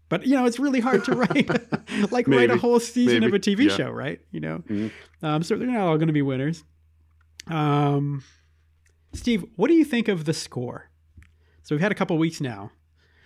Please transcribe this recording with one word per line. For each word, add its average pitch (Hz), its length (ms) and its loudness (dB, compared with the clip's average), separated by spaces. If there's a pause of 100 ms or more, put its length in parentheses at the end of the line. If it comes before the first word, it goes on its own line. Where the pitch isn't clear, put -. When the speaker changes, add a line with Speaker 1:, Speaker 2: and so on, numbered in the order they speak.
(100)
Speaker 1:
But, - 160 -2
you 254 100 4
know, 254 80 2
it's 240 140 0
really 269 220 0
hard 247 260 2
to 254 100 0
write, 254 320 2
<laughs> - 640 -4
like, 247 160 0
write 127 160 6
a 117 40 6
Speaker 2:
Maybe. - 100 2
Speaker 1:
whole 240 200 4
season 240 420 2
Speaker 2:
Maybe. 220 80 4
Speaker 1:
of 196 60 2
a 202 40 2
T 202 160 0
V 226 100 2
Speaker 2:
Yeah. 302 120 2
Speaker 1:
show, 127 140 -2
right? 123 300 -8 (100)
You 165 100 -10
know? 80 180 -6 (100)
Speaker 2:
Mm-hmm. - 560 -8
Speaker 1:
Um, 156 180 -2
so 170 140 -2
they're 233 100 -4
not 247 140 -2
all 170 160 2
gonna 160 160 2
be 147 80 0
winners. 139 420 -2 (840)
Um, 143 760 0 (920)
Steve, 220 320 -2 (100)
what 208 120 0
do 339 60 4
you 320 100 6
think 233 240 -2
of 170 180 -2
the 160 80 0
score? - 560 -10 (720)
So - 120 -6
we've 147 60 0
had 208 100 2
a 202 40 -2
couple 180 240 0
weeks 160 240 -2
now 110 280 -8 (560)